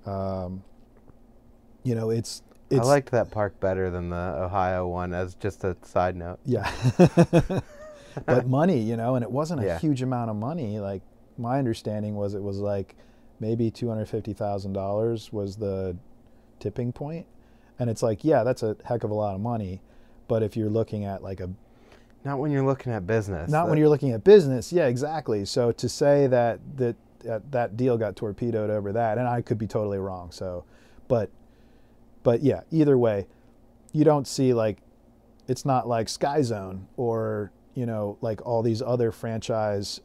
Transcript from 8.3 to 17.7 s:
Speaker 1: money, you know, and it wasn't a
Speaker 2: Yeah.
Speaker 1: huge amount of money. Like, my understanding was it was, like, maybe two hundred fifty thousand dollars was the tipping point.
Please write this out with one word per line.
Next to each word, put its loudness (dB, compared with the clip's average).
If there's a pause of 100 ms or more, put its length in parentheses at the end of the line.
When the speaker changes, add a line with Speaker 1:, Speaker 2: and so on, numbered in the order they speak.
Speaker 1:
money, 2
you -2
know, 0
and -2
it -8
wasn't -4
a 0
Speaker 2:
Yeah. 0
Speaker 1:
huge 0
amount -2
of -4
money. -6
Like, -6 (340)
my -2
understanding -2
was -4
it -6
was, -6
like, -4 (460)
maybe 0
two -6
hundred -4
fifty -6
thousand -4
dollars -2
was -4
the -4 (680)
tipping -4
point. -10 (520)